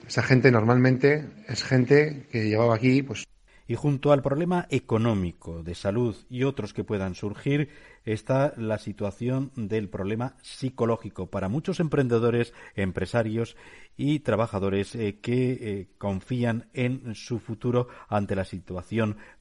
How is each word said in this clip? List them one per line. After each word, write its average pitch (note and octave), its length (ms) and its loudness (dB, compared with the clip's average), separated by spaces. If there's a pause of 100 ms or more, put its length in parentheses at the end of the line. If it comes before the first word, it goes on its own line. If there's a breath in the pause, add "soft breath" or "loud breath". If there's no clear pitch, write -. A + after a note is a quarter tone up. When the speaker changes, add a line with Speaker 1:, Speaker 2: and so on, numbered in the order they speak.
Speaker 1:
Esa - 160 -2
gente B2+ 280 8
normalmente B2+ 720 4 (240)
es - 160 -6
gente C#3 640 4
que G#2+ 200 0
llevaba A2+ 240 4
aquí, B2+ 280 4
pues, A2+ 220 -8 (440 soft breath)
Speaker 2:
Y A#2 60 -2
junto D3 380 2
al C#3 100 4
problema E3+ 480 0
económico, G#2 920 -2
de E2+ 120 -8
salud G#2+ 420 -2 (140)
y B2 140 -2
otros C3+ 280 -4
que G#2 120 -6
puedan F#2+ 300 -4
surgir, C#3 540 -4 (380 loud breath)
está C3 500 0
la A2 220 -4
situación A#2+ 800 -6
del G#2+ 340 -4
problema G#2+ 500 -4
psicológico A2+ 840 -4
para F#2+ 240 -4
muchos D#3 280 -2
emprendedores, A#2+ 760 2 (220 loud breath)
empresarios G#2+ 840 -2 (360 loud breath)
y C#3+ 260 0
trabajadores, G2 720 0
eh, G#2+ 260 -4
que, B2+ 320 0
eh, G#2 360 -6 (100)
confían A#2 760 -2
en B2 420 -4
su A2+ 260 -6
futuro B2 480 -2 (200 loud breath)
ante G#2 260 0
la F#2+ 120 -2
situación G#2 720 -4 (220 loud breath)